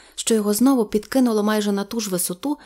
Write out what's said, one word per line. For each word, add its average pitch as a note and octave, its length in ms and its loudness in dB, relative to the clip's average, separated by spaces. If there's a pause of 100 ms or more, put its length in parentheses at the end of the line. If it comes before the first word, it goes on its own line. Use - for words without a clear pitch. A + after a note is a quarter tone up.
(160)
що - 180 -2
його G#3 200 2
знову A#3+ 320 4
підкинуло G#3+ 580 0
майже G#3 280 0
на G3+ 120 0
ту A3+ 160 -8
ж G#3+ 100 -4
висоту, F#3 560 -4